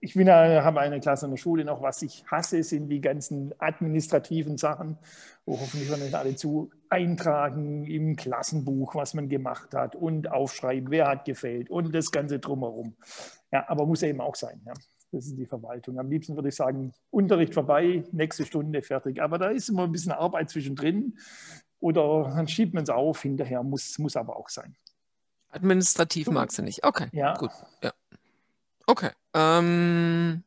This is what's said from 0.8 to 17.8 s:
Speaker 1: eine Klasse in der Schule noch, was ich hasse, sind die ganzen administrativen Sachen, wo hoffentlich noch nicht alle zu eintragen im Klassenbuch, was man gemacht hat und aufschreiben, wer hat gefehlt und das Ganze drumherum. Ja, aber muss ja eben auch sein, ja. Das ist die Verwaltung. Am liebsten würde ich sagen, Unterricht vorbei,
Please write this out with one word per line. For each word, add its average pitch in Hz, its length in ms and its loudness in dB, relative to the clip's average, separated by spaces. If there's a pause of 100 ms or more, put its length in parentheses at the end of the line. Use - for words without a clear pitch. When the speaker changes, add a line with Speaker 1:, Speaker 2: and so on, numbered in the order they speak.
Speaker 1:
eine 143 200 0
Klasse 143 260 0
in 139 40 -4
der 131 80 -4
Schule 165 260 0
noch, 147 160 -4
was 135 220 -4
ich - 240 -10
hasse, 165 380 0
sind 151 240 -4
die 143 120 -2
ganzen 143 580 -4
administrativen 156 1000 -2
Sachen, 156 400 -4 (480)
wo 135 140 -4
hoffentlich 139 300 -6
noch 147 60 -2
nicht 139 180 -6
alle 135 200 -2
zu 151 360 -4 (200)
eintragen 151 960 0
im 156 300 -2
Klassenbuch, 135 800 -4
was 143 180 -4
man 147 140 -4
gemacht 131 460 -4
hat 131 200 -2
und 160 360 -2
aufschreiben, 131 600 -2
wer 156 160 4
hat 139 180 0
gefehlt 120 460 -6
und 175 240 -2
das 160 160 0
Ganze 143 300 -2
drumherum. 117 560 -6 (560)
Ja, - 160 2
aber 151 180 0
muss 160 140 2
ja 160 80 0
eben 131 120 -4
auch 123 140 -4
sein, 113 320 -12
ja. 123 80 -14 (380)
Das 131 140 -6
ist 139 100 -10
die 131 100 -8
Verwaltung. 120 540 -10
Am 131 100 -6
liebsten 156 240 -4
würde 143 140 -4
ich 135 80 -6
sagen, 135 360 -2 (180)
Unterricht 180 440 4
vorbei, 160 480 4 (100)